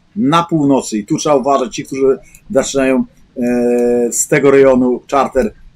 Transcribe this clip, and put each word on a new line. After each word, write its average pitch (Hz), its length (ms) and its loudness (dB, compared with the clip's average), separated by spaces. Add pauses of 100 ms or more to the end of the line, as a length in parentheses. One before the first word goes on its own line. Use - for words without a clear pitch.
(160)
na 143 280 0
północy 139 540 0
i 101 80 -6
tu 156 120 -4
trzeba 151 180 0
uważać, 131 400 -2
ci, 139 100 -10
którzy 135 320 0 (340)
zaczynają, 131 520 0 (340)
e, 120 720 0
z - 160 -6
tego 143 240 2
rejonu 127 560 4
czarter, 127 460 -2 (220)